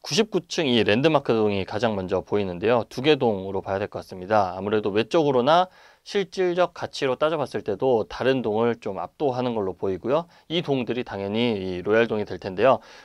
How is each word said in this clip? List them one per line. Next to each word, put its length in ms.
구십구 460
층 180
이 200
랜드마크 480
동이 320
가장 320
먼저 240
보이는데요. 680
두 140
개 160
동으로 440
봐야 160
될 120
것 100
같습니다. 560
아무래도 340
외적으로나 800
실질적 680
가치로 440
따져봤을 440
때도 460
다른 340
동을 360
좀 220
압도하는 540
걸로 220
보이고요. 520
이 140
동들이 420
당연히 480
이 300
로얄동이 420
될 160
텐데요. 400